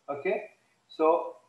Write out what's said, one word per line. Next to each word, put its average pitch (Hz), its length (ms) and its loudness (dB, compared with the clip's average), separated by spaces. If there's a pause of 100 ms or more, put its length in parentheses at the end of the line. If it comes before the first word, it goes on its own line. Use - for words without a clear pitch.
Okay, 185 340 -4 (460)
so 160 460 2 (140)